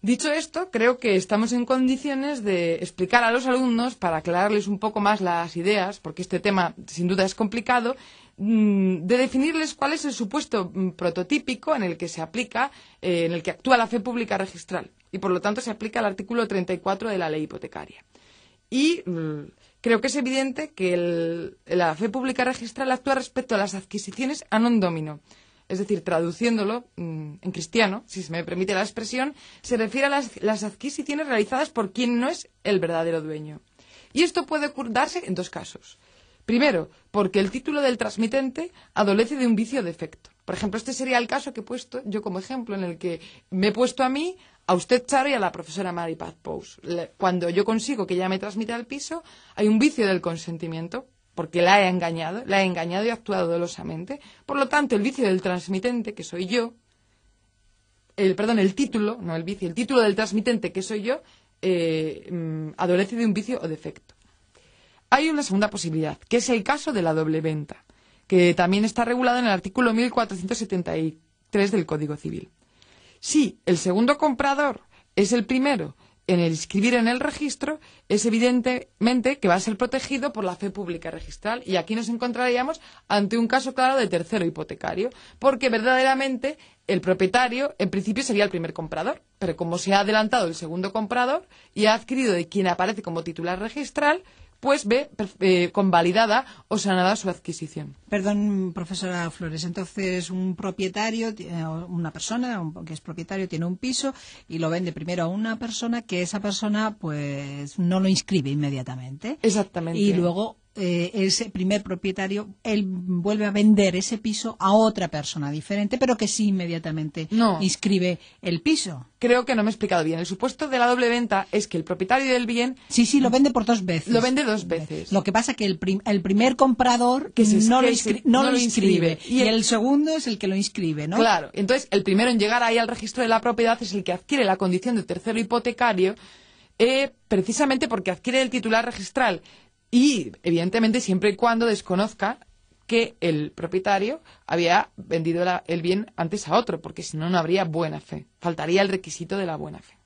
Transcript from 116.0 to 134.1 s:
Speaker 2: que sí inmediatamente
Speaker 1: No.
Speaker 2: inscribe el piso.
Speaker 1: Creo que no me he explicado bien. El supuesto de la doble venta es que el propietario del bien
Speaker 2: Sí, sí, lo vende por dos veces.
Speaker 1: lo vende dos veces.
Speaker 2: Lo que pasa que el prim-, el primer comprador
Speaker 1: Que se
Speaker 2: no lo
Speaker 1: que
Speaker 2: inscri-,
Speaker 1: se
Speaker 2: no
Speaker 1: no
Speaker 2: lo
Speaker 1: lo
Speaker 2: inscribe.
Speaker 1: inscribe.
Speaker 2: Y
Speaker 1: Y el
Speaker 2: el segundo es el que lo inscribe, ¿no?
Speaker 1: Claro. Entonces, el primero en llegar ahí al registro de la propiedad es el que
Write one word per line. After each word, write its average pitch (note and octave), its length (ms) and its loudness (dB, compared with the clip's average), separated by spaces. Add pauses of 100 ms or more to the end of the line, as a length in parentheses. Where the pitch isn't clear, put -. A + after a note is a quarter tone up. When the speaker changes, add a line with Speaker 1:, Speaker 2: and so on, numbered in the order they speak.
Speaker 2:
que G#3 120 0
sí G#3 200 0
inmediatamente E3 840 -4
Speaker 1:
No. G#3+ 280 4
Speaker 2:
inscribe F#3 600 2 (220)
el E3+ 180 -2
piso. F3+ 460 -2 (120)
Speaker 1:
Creo A#3+ 260 4
que B3+ 120 0
no G#3 80 2
me A3 60 2
he - 20 -6
explicado F#3 320 2
bien. E3 160 -2
El F3 60 -4
supuesto B3+ 420 -4
de C4 100 0
la A#3+ 80 6
doble B3 220 4
venta A#3 420 0
es G#3 160 0
que - 100 -6
el E3 80 -2
propietario A#3+ 480 0
del B3 140 2
bien A#3+ 300 -2 (120)
Speaker 2:
Sí, A#3+ 180 4
sí, C#4+ 140 4
lo B3+ 100 4
vende C4 200 6
por A#3 140 0
dos A3 200 2
veces. F3+ 280 -2
Speaker 1:
lo A3+ 80 6
vende C4 240 2
dos G#3 240 -2
veces. D#3+ 420 -6
Speaker 2:
Lo G3 140 2
que G3 80 0
pasa A#3 220 0
que G#3+ 120 -4
el F#3 120 0
prim-, F#3+ 260 0
el G3+ 180 2
primer G#3+ 320 4
comprador B3 800 4
Speaker 1:
Que A3+ 120 6
se G#3 120 6 (120)
Speaker 2:
no B3+ 140 6
lo B3 60 6
Speaker 1:
que - 60 4
Speaker 2:
inscri-, - 280 -2
Speaker 1:
se - 60 2
Speaker 2:
no A#3+ 100 6
Speaker 1:
no C4 60 6
Speaker 2:
lo C#4 80 4
Speaker 1:
lo B3 60 4
Speaker 2:
inscribe. F#3+ 540 4
Speaker 1:
inscribe. G#3 220 -4
Speaker 2:
Y B3+ 80 6
Speaker 1:
Y A3+ 60 6
el A3 100 4
Speaker 2:
el A3 60 2
segundo C4+ 480 4
es D4+ 160 -2
el G#3+ 100 -4
que - 80 -4
lo F#3+ 80 0
inscribe, E3 540 -2
¿no? F#3 80 -2
Speaker 1:
Claro. G3+ 380 0
Entonces, G3+ 360 0
el G3 140 2
primero G3+ 260 2
en A#3 80 2
llegar A3 240 2
ahí A3+ 160 2
al A3+ 80 0
registro A#3 380 -6
de A3+ 40 0
la A3+ 120 4
propiedad A#3 420 2
es F#3 100 -8
el G3 120 -4
que F3+ 80 -2